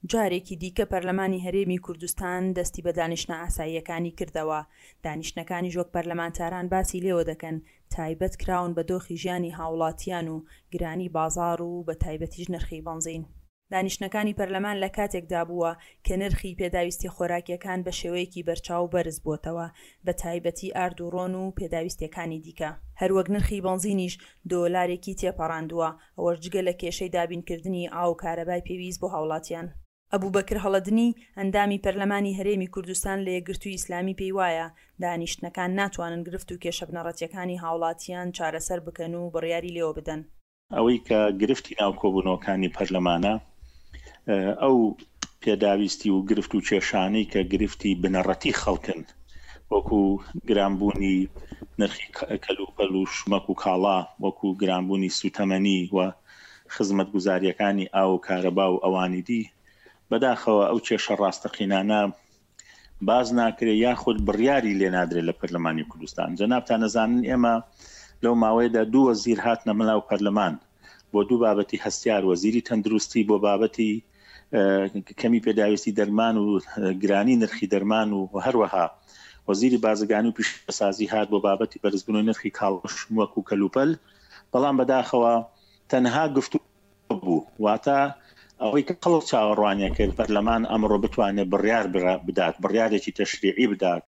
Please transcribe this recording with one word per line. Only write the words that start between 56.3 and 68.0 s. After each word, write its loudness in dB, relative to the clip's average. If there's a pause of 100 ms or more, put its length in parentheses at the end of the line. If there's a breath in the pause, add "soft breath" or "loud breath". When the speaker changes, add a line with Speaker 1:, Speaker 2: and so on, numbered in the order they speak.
Speaker 2:
خزمەتگوزاریەکانی 0
ئاو 4
و 0
کارەبا 2
و 0
ئەوانی 0
دی، -2 (680 soft breath)
بەداخەوە 4
ئەو 2
کێشە 0
ڕاستەقینانە 0 (1080 loud breath)
باز 4 (100)
ناکرێ 2 (100)
یاخود 2
بڕیاری 4
لێ 4
نادرێت 2
لە 0
پەرلەمانی -2
کوردستان. -6 (100)
جەنابتان 2
ئەزانن 2
ئێمە 4 (680 loud breath)